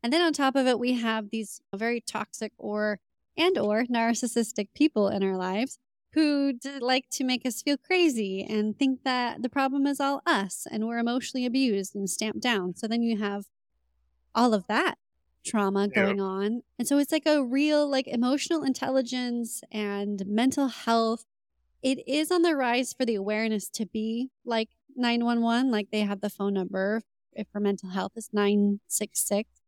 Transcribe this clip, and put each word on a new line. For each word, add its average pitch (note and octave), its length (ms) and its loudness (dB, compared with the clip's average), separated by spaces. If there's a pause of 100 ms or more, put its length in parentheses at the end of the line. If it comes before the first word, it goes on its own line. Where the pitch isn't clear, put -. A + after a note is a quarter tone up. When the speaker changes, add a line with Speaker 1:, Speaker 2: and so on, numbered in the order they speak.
Speaker 1:
And A#3+ 120 0
then E4+ 80 4
on E4+ 100 4
top C#4 240 2
of B3+ 120 4
it, B3 120 4
we B3 140 2
have A3 380 -2
these A3+ 280 -8 (160)
very A#3 240 -2
toxic G#3+ 580 -8
or, G#3 420 -2 (360)
and F4 220 2
or G#3+ 280 2
narcissistic A#3 880 0
people A3 360 2
in G3+ 140 0
our F#3+ 120 0
lives F#3 440 -4 (340)
who C#4+ 400 2
d-, C4+ 260 -10
like B3+ 300 0
to - 160 -4
make B3+ 200 -2
us B3 160 -4
feel C#4+ 140 2
crazy A#3 720 0
and G#3+ 320 0
think C4 240 0
that B3 380 -2
the A#3+ 80 -2
problem C4+ 360 0
is C#4+ 140 0
all C#4 260 0
us G3+ 460 0
and A3 160 -2
we're A#3 120 -4
emotionally B3 460 -2
abused A#3 500 0
and G3 140 -4
stamped A3 300 -4
down. G3 360 0
So - 120 -8
then A#3 140 0
you A#3 160 0
have G3+ 280 -4 (880)
all A#3 200 4
of G3 140 0
that C#4+ 300 0 (460)
trauma G3+ 500 0
Speaker 2:
Yeah. G3+ 100 4
Speaker 1:
going G3 180 0
on. G3+ 400 -2 (180)
And A#3 80 -4
so C#4+ 120 4
it's C#4+ 120 0
like D#4 140 0
a D4+ 180 4
real, D4 460 2
like, C4+ 180 0
emotional C#4 560 0
intelligence B3 1000 -2 (100)
and G3+ 560 -4
mental B3+ 420 2
health. A3+ 560 0 (560)
It C4 260 -2
is D4+ 240 0
on F4+ 120 4
the E4+ 120 4
rise B3 380 0
for B3+ 120 -2
the A3+ 100 0
awareness G#3+ 560 -2
to A3+ 160 -4
be A3+ 420 -4 (160)
like A3+ 240 -2 (260)
nine A#3+ 300 2
one A#3 160 2
one, A#3+ 300 2
like, G#3 200 0
they G#3+ 100 0
have G3+ 200 -2
the G#3 80 -2
phone G3+ 240 -2
number G3 480 -2 (320)
if, G#3+ 180 -10
for G#3 80 -6
mental G3+ 300 -2
health F#3+ 260 -4
is A3+ 160 -12
nine G3+ 560 4
six - 320 -4
six. G#3 300 -2 (180)